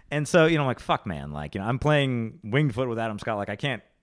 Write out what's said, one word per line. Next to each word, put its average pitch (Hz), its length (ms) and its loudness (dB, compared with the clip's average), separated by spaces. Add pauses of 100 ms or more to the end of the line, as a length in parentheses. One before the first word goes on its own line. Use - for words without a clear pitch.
(100)
And 147 180 -2
so, 160 200 8
you 165 100 4
know, 147 80 2
like, 123 140 -2
fuck, - 260 -2
man. 73 260 -6
Like, 73 220 -8
you 98 80 -4
know, 98 60 -4
I'm 127 120 0
playing 135 640 0
Winged 127 300 2
Foot 127 160 -2
with 113 100 -2
Adam 110 200 -4
Scott. 110 180 -4
Like, 101 120 -4
I 104 60 -4
can't 123 280 -6 (200)